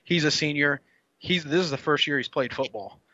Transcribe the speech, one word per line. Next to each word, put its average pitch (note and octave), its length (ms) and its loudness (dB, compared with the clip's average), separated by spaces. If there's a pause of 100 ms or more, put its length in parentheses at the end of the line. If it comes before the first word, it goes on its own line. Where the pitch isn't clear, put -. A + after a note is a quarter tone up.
He's E3+ 200 2
a D3+ 60 2
senior. D3 500 0 (380)
He's, F3 260 -2
this E3 200 2
is D#3 60 -4
the C#3 60 -2
first D3 300 0
year C#3+ 100 0
he's B2 120 -2
played B2+ 240 -2
football. A2+ 460 -6 (160)